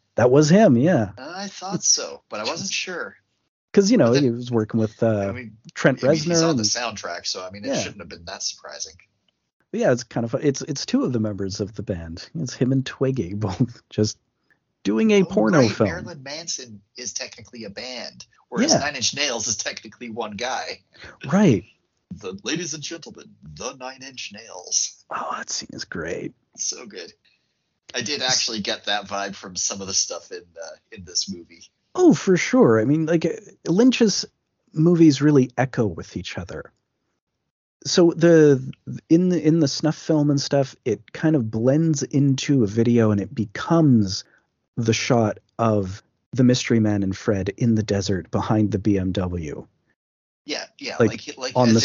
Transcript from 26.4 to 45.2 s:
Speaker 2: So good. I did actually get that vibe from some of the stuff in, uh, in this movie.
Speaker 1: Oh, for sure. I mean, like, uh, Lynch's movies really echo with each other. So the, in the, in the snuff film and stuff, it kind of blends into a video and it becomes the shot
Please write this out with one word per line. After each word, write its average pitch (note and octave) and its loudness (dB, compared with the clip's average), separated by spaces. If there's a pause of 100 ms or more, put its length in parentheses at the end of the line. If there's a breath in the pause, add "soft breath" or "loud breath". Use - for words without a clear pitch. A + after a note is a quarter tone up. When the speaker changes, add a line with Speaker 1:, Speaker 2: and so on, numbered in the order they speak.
Speaker 2:
So - -10
good. F2+ -16 (800)
I B2 -6
did C3+ -6
actually B2+ -2
get G#2+ -6
that G2+ -4
vibe G2 -8
from F#2 -18
some G2 -6
of F#2+ -10
the F#2+ -8
stuff - -6
in, F2+ -12 (200)
uh, D#2+ -16 (160)
in G#2 -18
this F2 -6
movie. E2+ -16 (320)
Speaker 1:
Oh, F4 8
for F3+ 2
sure. D#3 4
I A2 0
mean, D#3 2
like, E3 2
uh, E3 -2 (360)
Lynch's A3 4 (480)
movies D#3+ 6
really C#3+ 4
echo B2 0
with E2+ -8
each F2+ -10
other. E2 -12 (1160)
So E3+ 4
the, D#3 8 (480)
in F3 4
the, F3+ 2
in D#3+ 4
the D3 4
snuff - -2
film D3+ 0
and C#3+ 2
stuff, C#3 0 (100)
it G#2 -4
kind D#3+ 0
of A2+ -2
blends C#3 2
into C#3 2
a - 4
video A2+ 2
and G2+ 2
it F#2+ -8
becomes A2+ 2 (520)
the A2+ 0
shot A2 0 (200)